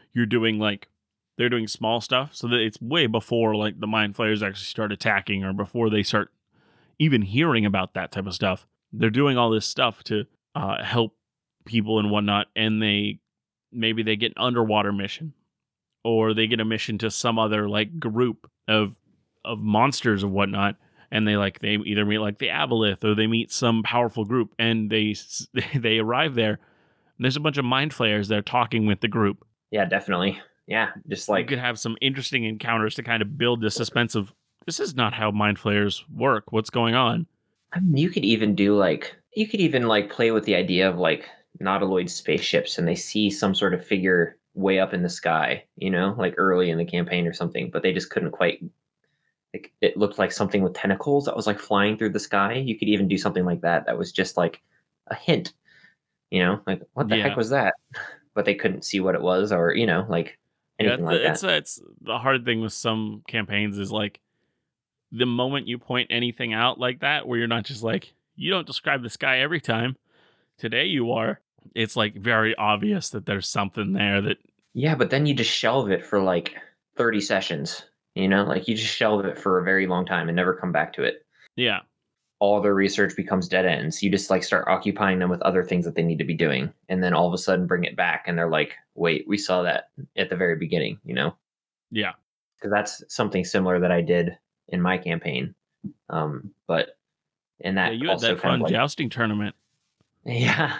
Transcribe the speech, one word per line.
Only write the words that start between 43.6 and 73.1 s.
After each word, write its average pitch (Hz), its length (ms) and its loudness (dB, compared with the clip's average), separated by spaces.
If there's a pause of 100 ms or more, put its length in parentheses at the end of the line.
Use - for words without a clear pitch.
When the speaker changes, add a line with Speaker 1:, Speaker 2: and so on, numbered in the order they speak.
Speaker 2:
of 90 100 -4
figure 92 540 2 (160)
way 95 240 2
up 95 160 0
in 90 80 0
the 87 80 0
sky, 78 540 -2 (120)
you 95 140 -4
know, 95 260 0
like, 92 220 -2
early 90 320 2
in 82 80 0
the 85 80 0
campaign 87 400 -2
or 82 80 -2
something, 80 360 -6
but - 120 -4
they 92 100 2
just 87 180 -4
couldn't 87 200 -4
quite, - 320 -2 (920)
like, - 260 -14
it 104 160 2
looked 101 220 0
like 95 140 2
something 101 300 0
with 90 120 0
tentacles 139 500 0
that - 120 -2
was, 110 100 -4
like, 101 120 0
flying 104 400 0
through 110 120 0
the 95 100 -2
sky. 101 340 0
You 127 240 -4
could 104 100 -2
even 101 200 4
do 92 100 2
something 90 260 0
like 87 180 -2
that 85 240 0
that - 120 -2
was 85 140 -6
just, - 240 -2
like, 85 260 0 (460)
a 104 60 -6
hint, 170 380 -2 (800)
you 95 120 0
know, 95 240 2
like, 92 160 -4 (120)
"What 117 140 -2
the 107 80 2
Speaker 1:
Yeah. 104 120 2
Speaker 2:
heck - 80 -2
was 113 140 0
that?" 123 240 2 (600)
But 104 120 0
they 101 80 4
couldn't 92 300 -2
see 98 160 -2
what 92 140 2
it - 60 -2
was, 92 320 2
or, 85 220 2
you 117 120 2
know, 90 220 0
like, 85 300 -4 (400)
Speaker 1:
Yeah, 110 160 2
Speaker 2:
anything 165 100 -4
Speaker 1:
it's 165 80 0
Speaker 2:
like 165 100 2
Speaker 1:
the, 156 80 2
it's, 151 120 -2
Speaker 2:
that. 185 120 0
Speaker 1:
it's 147 280 -6 (180)
the 113 180 -6
hard 127 280 0
thing 113 160 0
with 110 100 -4
some 110 560 -4
campaigns 104 500 -4
is, 101 140 -6
like, 104 280 -4 (920)
the 120 160 0
moment 127 420 -2
you 120 100 -6
point 123 320 -4
anything 120 440 -2
out 120 260 0
like 123 200 -2
that, 143 280 -2
where 120 100 0
you're 117 100 0
not 113 160 0
just 117 180 -12
like, 113 320 -4 (200)
"You - 160 -6
don't 180 160 -2
describe 139 360 -4
the 113 80 -10
sky 131 300 0
every 147 200 -2
time. 120 360 -2 (640)
Today 120 280 -2
you 131 260 0
are." 113 280 -2 (340)
It's, 110 220 -2
like, 107 200 0
very 110 400 2
obvious 107 540 0